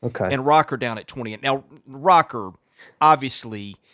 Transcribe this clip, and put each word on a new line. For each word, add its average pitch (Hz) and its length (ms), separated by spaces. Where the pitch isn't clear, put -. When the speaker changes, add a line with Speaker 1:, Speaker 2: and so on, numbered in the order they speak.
Speaker 1:
Okay. - 260
Speaker 2:
And 135 160
Rocker 151 300
down 117 220
at 104 100
twenty. 113 340
Now, 135 220
Rocker 135 680
obviously 120 800